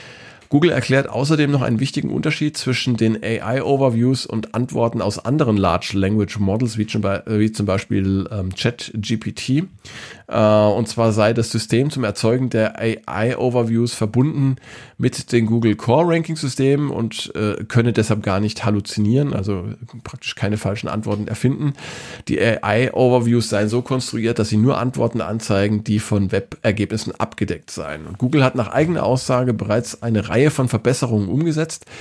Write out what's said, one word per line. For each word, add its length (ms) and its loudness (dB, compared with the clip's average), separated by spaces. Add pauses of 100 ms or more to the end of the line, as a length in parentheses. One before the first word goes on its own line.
(500)
Google 220 4
erklärt 380 0
außerdem 400 2
noch 140 2
einen 160 0
wichtigen 320 -2
Unterschied 440 -2
zwischen 420 -2
den 260 2
A-I-Overviews 1000 0
und 280 -6
Antworten 480 -2
aus 160 -2
anderen 400 2
Large 360 2
Language 460 0
Models, 380 0
wie 80 0
zum 160 -2
Be-, 240 -2
äh, 140 0
wie 120 4
zum 140 -2
Beispiel, 640 0
ähm, 220 -4
Chat 400 -4
G 240 -2
P 140 -6
T. 320 0 (640)
Äh, 100 -4
und 500 4
zwar 260 2
sei 200 4
das 180 0
System 380 0
zum 140 -4
Erzeugen 480 0
der 280 0
A-I-Overviews 1160 0
verbunden 640 2 (400)
mit 340 -4
den 160 4
Google 280 2
Core 380 2
Ranking 220 0
Systemen 560 0
und, 440 -6
äh, 320 -2
könne 240 4
deshalb 300 2
gar 180 0
nicht 240 -2
halluzinieren, 680 2
also 320 -4 (380)
praktisch 320 -12
keine 220 -2
falschen 300 -4
Antworten 400 -4
erfinden. 460 0 (540)
Die 120 0
A-I-Overviews 1120 2
seien 180 0
so 140 0
konstruiert, 560 -2
dass 120 2
sie 80 2
nur 200 4
Antworten 440 -2
anzeigen, 600 0
die 160 0
von 320 0
Webergebnissen 880 -2
abgedeckt 520 -4
seien. 340 -10
Und 140 -12
Google 240 2
hat 120 2
nach 140 -2
eigener 340 0
Aussage 500 0
bereits 480 -2
eine 280 0
Reihe 160 4
von 240 2
Verbesserungen 580 0
umgesetzt, 580 -2 (160)